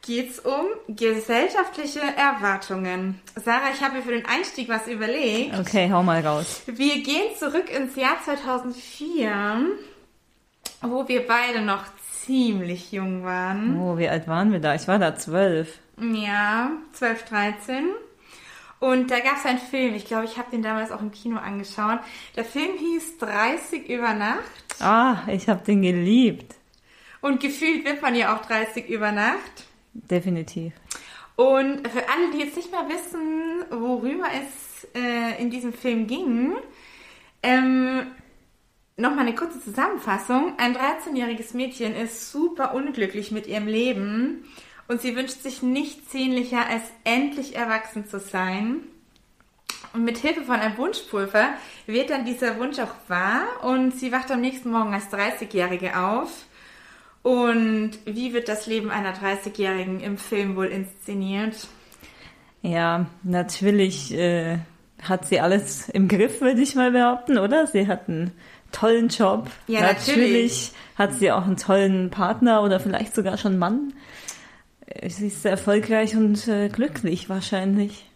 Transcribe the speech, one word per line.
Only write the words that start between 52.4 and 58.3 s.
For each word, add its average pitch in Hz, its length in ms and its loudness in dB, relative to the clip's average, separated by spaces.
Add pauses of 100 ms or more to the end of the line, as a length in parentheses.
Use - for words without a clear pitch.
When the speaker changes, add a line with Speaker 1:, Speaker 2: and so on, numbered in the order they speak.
Speaker 1:
Wunsch 285 200 -4
auch 233 140 -4 (140)
wahr 196 360 0 (200)
und 254 340 2
sie 254 140 -4
wacht 254 180 -2
am 254 120 0
nächsten 254 300 -2
Morgen 220 220 2
als 202 160 -4
Dreißigjährige 185 880 -2
auf. 208 320 0 (960)
Und 226 680 4 (140)
wie 233 280 -4